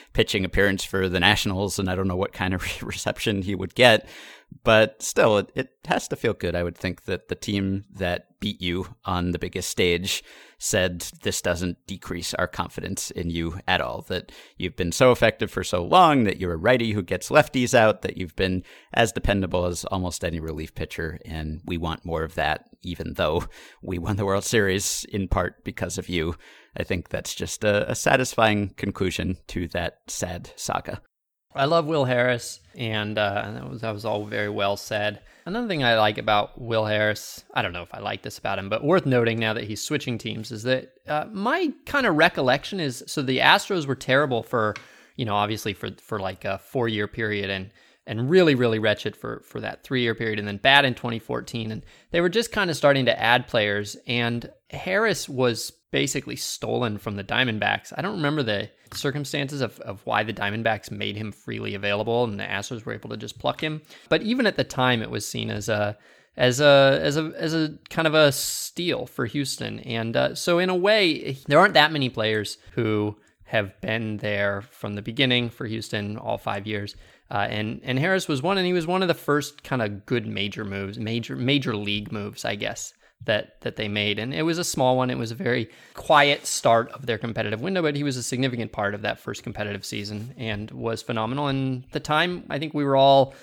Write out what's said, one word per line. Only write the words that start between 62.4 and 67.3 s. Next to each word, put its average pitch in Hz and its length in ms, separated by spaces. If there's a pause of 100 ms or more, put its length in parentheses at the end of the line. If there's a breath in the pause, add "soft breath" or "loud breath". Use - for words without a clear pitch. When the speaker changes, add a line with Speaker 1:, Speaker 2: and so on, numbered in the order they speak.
Speaker 2:
Astros 101 400
were 113 80
able 107 180
to 113 60
just 110 240
pluck 131 200
him. 156 220 (260 loud breath)
But - 140
even 233 240
at 196 100
the - 80
time, 127 380
it 110 80
was 113 160
seen 113 240
as 104 180
a, 104 280 (400 soft breath)
as 123 240
a, 139 420
as 147 140
a, 160 200